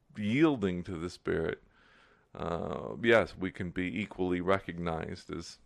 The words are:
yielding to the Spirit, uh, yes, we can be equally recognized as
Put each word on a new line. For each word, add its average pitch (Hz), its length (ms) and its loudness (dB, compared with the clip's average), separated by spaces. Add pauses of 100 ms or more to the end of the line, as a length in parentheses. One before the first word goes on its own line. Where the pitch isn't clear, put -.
(160)
yielding 107 680 2
to 95 140 -6
the 85 120 -4
Spirit, 82 520 -2 (720)
uh, 85 680 -4
yes, 113 360 6
we 90 120 -2
can 90 200 -6
be 90 300 -2
equally 92 400 0
recognized 87 920 -2
as 82 340 -10